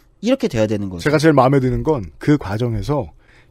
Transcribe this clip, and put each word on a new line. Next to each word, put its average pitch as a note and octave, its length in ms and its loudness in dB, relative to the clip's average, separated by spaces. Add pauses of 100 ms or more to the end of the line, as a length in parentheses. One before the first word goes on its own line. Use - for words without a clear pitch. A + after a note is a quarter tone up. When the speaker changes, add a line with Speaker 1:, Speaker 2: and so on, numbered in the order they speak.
(220)
Speaker 1:
이렇게 B3 260 0
돼야 A2 180 0
되는 G2+ 240 -4
거죠. F2+ 140 -12
Speaker 2:
제가 D3+ 140 0
제일 D#3 160 4
마음에 C3+ 260 4
드는 B2 240 -2
건 D3 200 -2 (160)
그 D3 180 2
과정에서 A2 760 -4 (400)